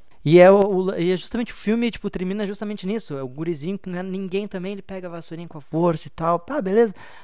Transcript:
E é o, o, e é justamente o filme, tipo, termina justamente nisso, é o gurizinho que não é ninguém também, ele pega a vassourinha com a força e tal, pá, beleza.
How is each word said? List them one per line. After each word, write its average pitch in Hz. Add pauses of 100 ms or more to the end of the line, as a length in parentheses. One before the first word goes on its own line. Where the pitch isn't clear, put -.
(240)
E 160
é 180
o, 202
o, 190
e 175
é 185
justamente -
o -
filme, 233
tipo, -
termina 190
justamente 208
nisso, 196
é 135
o 135
gurizinho 160
que -
não 180
é 180
ninguém 190
também, 190
ele 196
pega 190
a 175
vassourinha 165
com 160
a -
força 160
e -
tal, 165
pá, 277
beleza. 208 (320)